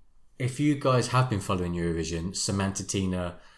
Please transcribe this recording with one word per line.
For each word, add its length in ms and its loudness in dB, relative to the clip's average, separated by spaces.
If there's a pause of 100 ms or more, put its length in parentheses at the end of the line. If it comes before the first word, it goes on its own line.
(380)
if 220 -2
you 160 4
guys 320 2
have 200 4
been 120 0
following 340 -2
Eurovision, 600 -2
Samantha 500 -2
Tina, 540 -2 (180)